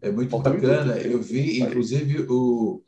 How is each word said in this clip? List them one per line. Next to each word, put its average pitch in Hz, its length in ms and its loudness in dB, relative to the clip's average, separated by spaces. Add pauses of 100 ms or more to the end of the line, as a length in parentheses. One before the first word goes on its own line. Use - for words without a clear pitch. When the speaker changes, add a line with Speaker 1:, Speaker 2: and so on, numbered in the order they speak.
Speaker 1:
É 101 80 -4
muito 120 200 -2
Speaker 2:
Falta 127 200 0
muito 180 160 2
Speaker 1:
bacana. 127 280 2
Speaker 2:
tempo. - 120 -4
Speaker 1:
Eu 120 160 0
vi, 127 380 -2
Speaker 2:
Valeu. 120 80 0
Speaker 1:
inclusive, 139 600 0
o, 120 600 0